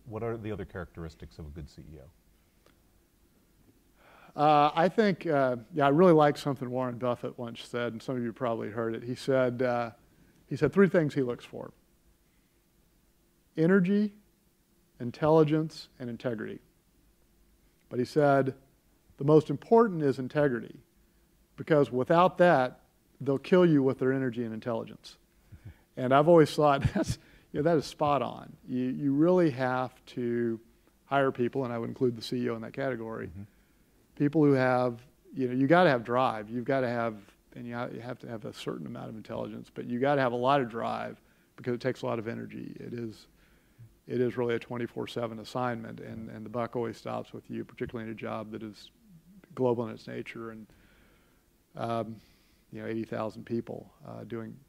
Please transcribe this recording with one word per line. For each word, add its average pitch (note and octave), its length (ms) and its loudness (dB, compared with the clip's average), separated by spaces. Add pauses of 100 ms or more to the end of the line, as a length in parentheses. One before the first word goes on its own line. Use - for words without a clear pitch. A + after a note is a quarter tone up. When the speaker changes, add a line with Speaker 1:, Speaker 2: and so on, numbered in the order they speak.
Speaker 1:
what G#2+ 180 -10
are A#2 140 -4
the G#2+ 140 -8
other F#2+ 140 -8
characteristics E2 760 -14
of E2+ 60 -12
a D2 40 -14
good D2 200 -14
C - 140 -20 (100)
E D2+ 60 -18
O? C2 100 -20 (2250)
Speaker 2:
Uh, D3 400 6
I E3+ 140 4
think, G3+ 360 0
uh, C#3 300 2 (180)
yeah, D3 120 4
I C#3+ 40 8
really E3+ 220 8
like D3 260 6
something C3 320 -6
Warren B2 280 -4
Buffett B2 420 -4
once A#2 220 -12
said, A#2+ 320 -6
and A2 100 -14
some C3 140 -6
of B2 60 -4
you A#2 100 -4
probably A2+ 360 -4
heard A2+ 240 -4
it. A#2 80 -8
He B2 140 -8
said, B2+ 460 0
uh, A#2+ 300 -2 (560)
he C#3+ 100 -8
said C#3 160 0
three G3 160 6
things D#3 240 2
he D3 80 -2
looks A#2+ 240 -6
for: - 260 -14 (1800)
energy, G3 560 4 (880)
intelligence, D#3 880 2 (120)
and B2 100 -10
integrity. A2 500 -8 (1300)
But A#2+ 120 -10
he B2 40 2
said, C#3 520 2 (640)
"The C#3 60 -8
most D3+ 260 6
important F#3 540 4
is C3 160 0
integrity, C3 640 -2 (720)
because C#3 340 2
without E3 500 2
that, D3+ 420 4 (400)
they'll C3+ 160 -2
kill F3+ 280 6
you D3+ 180 6
with C3+ 160 2
their C3 120 2
energy B2+ 320 -2
and A2 100 -8
intelligence." A2+ 640 -10 (380)
<laughs> - 400 -20
And B2+ 180 0
I've D3+ 140 6
always E3 260 8
thought C#3+ 280 4
<laughs> - 120 2
that's, - 260 -2 (340)
you D#3 80 -4
know, - 20 0
that E3 140 2
is B2 80 0
spot D3 360 0
on. A#2+ 300 -8 (160)
You, B2+ 160 -4
you C#3 300 -2
really E3+ 380 4
have B2+ 420 -2 (140)
to A#2+ 520 -2 (460)
hire C#3 260 0
people, B2+ 320 -2
and A#2+ 100 -6
I A#2 40 -6
would A#2 100 -6
include A#2+ 300 -2
the G#2+ 40 -14
C A#2+ 220 -6
E B2 60 -2
O A#2 60 -4
in A2+ 80 -10
that A#2 100 -14
category, A2+ 540 -8
Speaker 1:
Mm-hmm. F#2+ 160 -14 (720)
Speaker 2:
people D3 280 2
who C#3+ 100 6
have, B2+ 460 2 (340)
you C3+ 140 -2
know, B2 60 -4
you C3+ 140 2
gotta F3 220 6
have B2 140 2
drive, A2+ 460 0
you've A#2+ 160 -8
gotta C3+ 220 0
have, A#2 280 -2 (400)
and B2 100 -14
you A#2+ 80 -12
ha-, A#2+ 200 -6
you - 80 -12
have A#2+ 180 -12
to C3 80 -18
have A2+ 160 -12
a A#2 100 -12
certain - 320 -8
amount B2+ 240 -12
of A#2 60 -14
intelligence, A2+ 580 -12
but - 120 -10
you A#2+ 140 -4
gotta C#3 200 2
have B2+ 140 2
a B2 40 -2
lot C3 220 2
of B2 100 -2
drive A2+ 520 -8 (340)
because B2 180 -6
it A#2+ 60 -6
takes B2+ 220 -4
a C3 40 -6
lot A#2+ 140 -4
of G#2 80 -8
energy. A#2 520 -10
It - 140 -12
is, A2+ 340 -12 (800)
it B2 120 -2
is B2 160 0
really A#2+ 200 -2
a A2+ 40 -2
twenty-four A#2+ 480 -8
seven A2+ 320 -8
assignment, A#2 640 -6
and, A2+ 280 -12
and A2+ 160 -14
the G#2+ 40 -14
buck A#2 260 -4
always A2+ 220 -4
stops A#2 340 -10
with - 180 -16
you, A2+ 140 -8
particularly A2+ 460 -10
in - 20 -10
a G#2+ 80 -14
job A2 320 -10
that A2 120 -12
is G#2+ 280 -16 (600)
global A#2+ 340 0
in A2 60 -10
its A2+ 140 -18
nature A#2 440 -12
and, A2 160 -18 (1120)
um, A2+ 380 -6 (580)
you A2 80 -12
know, A2 60 -10
eighty A2+ 180 -6
thousand A2+ 400 -8
people, - 440 -8 (180)
uh, A2+ 180 -14
doing A2+ 300 -12 (140)